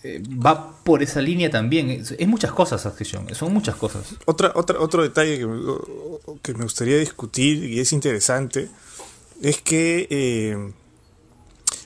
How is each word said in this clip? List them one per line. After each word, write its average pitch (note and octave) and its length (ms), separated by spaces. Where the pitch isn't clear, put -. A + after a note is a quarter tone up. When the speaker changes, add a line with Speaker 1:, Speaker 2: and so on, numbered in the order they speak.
Speaker 1:
eh, F#2+ 200
va D3+ 380
por D3 200
esa C#3+ 180
línea E3+ 300
también. B2+ 400
Es, B2 280
es F3 80
muchas G#3+ 260
cosas, D#3+ 300
Succession. G2+ 520
Son E3 180
muchas G#3 240
cosas. - 380
Speaker 2:
Otra, D#3+ 300
otra, E3+ 260
otro D#3+ 220
detalle D3+ 360
que A#2+ 80
me, A2+ 120
o, D3+ 680
o, D3+ 160
que B2 120
me A2+ 100
gustaría A#2+ 340
discutir C#3+ 680
y A#2 160
es C3 120
interesante C3 760
es D3 180
que, E3 500
eh, A2 640